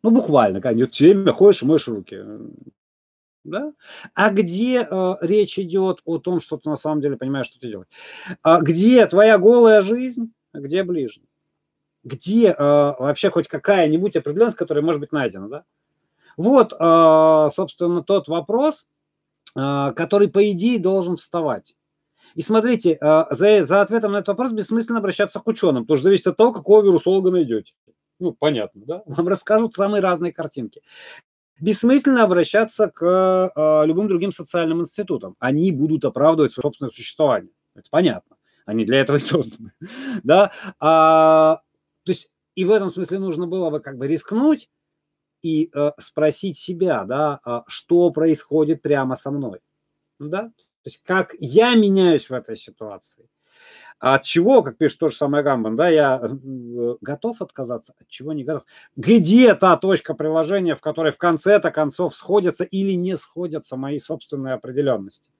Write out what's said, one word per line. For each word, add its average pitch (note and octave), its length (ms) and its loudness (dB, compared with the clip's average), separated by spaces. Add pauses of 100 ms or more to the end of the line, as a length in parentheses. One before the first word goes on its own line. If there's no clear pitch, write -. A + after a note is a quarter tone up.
Ну, A3 80 2
буквально, C3 500 2
когда A#2 200 -2
идёт B2 200 -2
время, F#3+ 320 6
ходишь G3 300 4
и B2 40 -4
моешь D3+ 220 0
руки. G2+ 300 -12 (1300)
Да? A#3+ 280 -10 (420)
А G#3 160 2
где, G#3 600 -2
э, F#3 320 -2
речь G3 360 0
идёт F#3 480 -4
о E3 120 -6
том, F3+ 220 -4
что - 180 -12
ты - 120 -10
на D3+ 60 -4
самом D#3 260 -4
деле C#3 140 -4
понимаешь, C3 320 -8
что - 120 -20
ты B2 80 -12
делаешь? G2 200 -16 (540)
А E3 180 4
где F#3+ 460 4
твоя G#3 320 6
голая A3 440 6
жизнь, A#3 500 -6 (200)
а D3+ 80 -14
где D3+ 240 -4
ближний? D#3+ 440 -8 (760)
Где, G#3 460 0
э, E3 40 -2 (440)
вообще C#3+ 320 -2
хоть - 180 -2
какая-нибудь F3 680 0
определённость, F3 420 0
которая D3+ 260 -2
может D#3+ 160 -2
быть D3 120 -10
найдена, G#2+ 360 -6
да? C#3 160 -16 (720)
Вот, A#3+ 360 2
э, D#3+ 800 4
собственно, F3 480 -4
тот G3 260 -2
вопрос, B3+ 580 -4 (680)
э, C#3 400 -4
который, G3+ 320 0
по G#3 240 0
идее, G#3+ 280 -2
должен F3+ 360 -2
вставать. D3 600 -8 (600)
И D#3+ 60 -8
смотрите, A3 580 0
э, D#3 300 4
за, G3 360 2
за F#3+ 160 2
ответом G#3 300 -2
на G#3 60 -4
этот G3 120 -6
вопрос A#3+ 220 -4
бессмысленно A3+ 480 -4
обращаться G3+ 400 -4
к - 80 -6
учёным, D#3 360 -2
потому D3 140 0
что C3 60 -4
зависит F#3+ 240 2
от F3 100 -4
того, A#3 140 4
какого G#3+ 320 4
вирусолога F#3 480 2
найдёте. A#2+ 400 -4 (480)
Ну, F3+ 120 -4
понятно, B2 540 -4
да? E3+ 200 -12
Вам E3 220 -4
расскажут G#3+ 460 -2
самые G3+ 280 -2
разные F3 300 -2
картинки. C#3+ 500 -12 (800)
Бессмысленно A#3+ 640 2
обращаться G3+ 640 0
к, F#3 680 0
э, D#3 300 2
любым F3 220 -2
другим F#3 240 -2
социальным E3 500 -4
институтам. D3+ 580 -8
Они D3+ 320 0
будут D3 340 -2
оправдывать D3 460 2
своё B2+ 160 -10
собственное C3+ 240 -8
существование. A#2 580 -4 (260)
Это - 140 -20
понятно. D3 460 -2 (300)
Они A2 200 -4
для C3 140 2
этого C3+ 180 0
и - 20 0
созданы. C3 600 -6
<laughs> A#3+ 440 -12
Да? F#3 280 4 (280)
А, D#3+ 800 4 (440)
то F#3 80 -6
есть - 180 -10 (260)
и F#3 100 -4
в F#3+ 60 2
этом G3 200 0
смысле F#3 280 -8
нужно F3+ 280 -6
было F3 220 -6
бы D3+ 100 -6
как C3+ 180 -18
бы C3 100 -6
рискнуть A#3 640 -2 (720)
и, D#3+ 320 -2
э, D3 240 -2
спросить D#3 600 -4
себя, E3+ 460 -4
да, C#3+ 400 -4
а, A#2+ 240 -8
что F3 420 0
происходит D#3 720 -2
прямо C3+ 340 -2
со - 160 -12
мной. B2+ 280 -10 (600)
Ну C#3+ 100 -14
да? G3 120 -6 (420)
То B2 60 -16
есть - 140 -20
как - 360 -4
я G#3 360 2
меняюсь F#3+ 540 2
в C3 40 -8
этой A2+ 220 -12
ситуации. - 720 -20 (720)
А C3 160 2
от - 80 -4
чего, G#3+ 380 4
как C3+ 160 -10
пишет - 220 0
тот D#3+ 120 0
же - 60 -16
самый D3 220 -2
Агамбан, A#2+ 360 -2
да, D#3+ 140 0
я, D3 320 2
э, A#2+ 800 -8
готов G#3+ 400 -10
отказаться, B2 580 -12
от - 80 -20
чего C#3+ 260 -14
не C#3+ 100 -10
готов. D3 200 -8 (320)
Где G#3+ 600 4
та F3+ 220 4
точка F#3 360 -2
приложения, D#3+ 600 -2
в - 60 -20
которой D#3 300 -4
в - 60 -18
конце-то F3 540 0
концов D#3 440 -4
сходятся F3+ 480 -2
или G3 300 -4
не F3+ 220 -4
сходятся D#3+ 600 -12
мои C#3 220 -8
собственные C3+ 580 -10
определённости? B2 840 -6